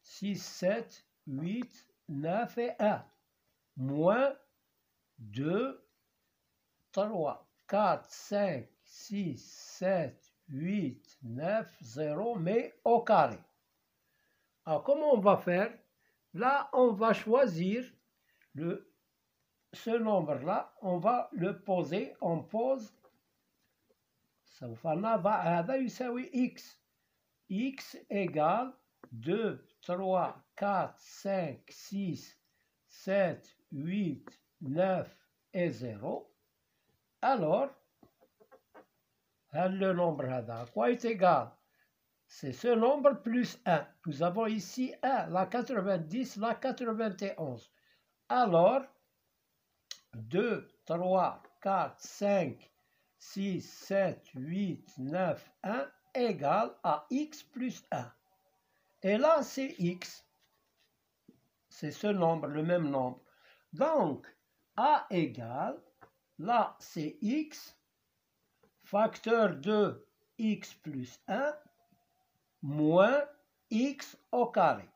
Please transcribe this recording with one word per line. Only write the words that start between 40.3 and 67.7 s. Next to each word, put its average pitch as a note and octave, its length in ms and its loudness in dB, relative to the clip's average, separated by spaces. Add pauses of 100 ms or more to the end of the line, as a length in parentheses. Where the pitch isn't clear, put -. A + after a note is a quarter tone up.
à B2 100 -10
quoi A#3 180 2
est A#3+ 140 -2
égal ? F3+ 480 4 (760)
C'est - 260 -10
ce A3+ 160 -2
nombre C4 520 4
plus A#3+ 460 -2
un. D#3+ 200 2 (200)
Nous C#3+ 160 -4
avons F#3+ 240 0
ici A3 560 -4
un, B3 240 0
la F3+ 200 0
quatre-vingt-dix, G3+ 920 -2
la A3 160 -2
quatre-vingt-et-onze. E3 1160 -6 (580)
Alors, A#3 540 6 (1300)
deux, E3+ 520 -2 (200)
trois, F3 560 0 (180)
quatre, F#3 400 -2
cinq, G3 720 -2 (460)
six, G3 440 -4
sept, - 720 -2
huit, E3+ 500 -4 (140)
neuf, D#3 520 -2 (120)
un A#3 240 -4 (280)
égale G3+ 680 0
à D3+ 280 0
x D4 340 -4
plus B3 460 -10
un. A#2+ 200 -6 (920)
Et G3+ 160 2
là, D4+ 240 6
c'est - 360 -6
x. - 480 -4 (1400)
C'est - 240 -10
ce - 160 -4
nombre, E3 400 2
le D3+ 140 -2
même E3+ 280 2
nombre. B2+ 300 -2 (520)
Donc, A3+ 540 0 (500)
A C4+ 340 4
égale, C#3+ 720 -2 (580)
là, G#3 400 0
c'est - 420 -8
x, D4 580 -4 (1040)